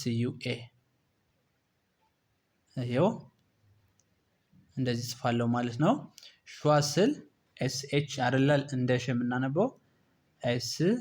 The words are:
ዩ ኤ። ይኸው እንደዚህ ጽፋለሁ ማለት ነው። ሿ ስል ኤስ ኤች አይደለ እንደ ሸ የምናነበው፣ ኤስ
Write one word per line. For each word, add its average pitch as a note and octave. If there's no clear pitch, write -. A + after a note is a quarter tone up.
ዩ A#2
ኤ። A#2+
ይኸው B2+
እንደዚህ B2
ጽፋለሁ A#2+
ማለት A#2+
ነው። E3+
ሿ -
ስል F#3+
ኤስ B2+
ኤች D3
አይደለ C3
እንደ B2+
ሸ B2
የምናነበው፣ C3
ኤስ A#2+